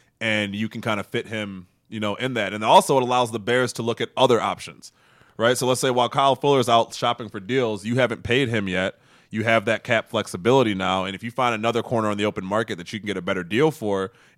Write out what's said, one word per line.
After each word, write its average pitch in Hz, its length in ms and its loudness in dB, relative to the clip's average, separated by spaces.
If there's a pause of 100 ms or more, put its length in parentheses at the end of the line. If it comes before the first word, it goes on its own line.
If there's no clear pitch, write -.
(220)
and 104 340 -2
you 107 140 -4
can 113 100 -12
kinda 104 240 -4
fit - 240 -6
him, 101 400 -8 (220)
you 110 100 -8
know, 104 160 -2
in 127 200 -6
that. 101 180 -2
And 107 100 -6
also 147 340 6
it 127 60 4
allows 123 280 2
the 113 100 -6
Bears 123 320 0
to - 100 -8
look 113 160 -2
at 117 160 -4
other 123 260 6
options, - 500 -8 (460)
right? 120 200 4
So 127 100 0
let's 127 120 2
say 131 120 0
while 120 180 2
Kyle 139 260 2
Fuller's 135 320 2
out 117 280 2
shopping 120 340 -4
for 107 100 -12
deals, 107 460 -2
you 117 100 -2
haven't 120 280 0
paid 123 260 2
him 107 180 -2
yet. 92 280 -2 (340)
You 110 140 -4
have 113 220 2
that 110 180 -2
cap 113 260 -2
flexibility 110 640 2
now. 92 320 0
And 95 100 -6
if 92 80 -14
you 117 60 -10
find 123 240 0
another 113 300 0
corner 110 260 0
on 104 80 -2
the 104 80 0
open 101 180 -4
market 104 340 -2
that 87 140 -14
you 110 80 -8
can 98 60 -14
get 98 120 -4
a 90 40 -6
better 92 220 -2
deal 117 260 0
for, 98 420 -4 (260)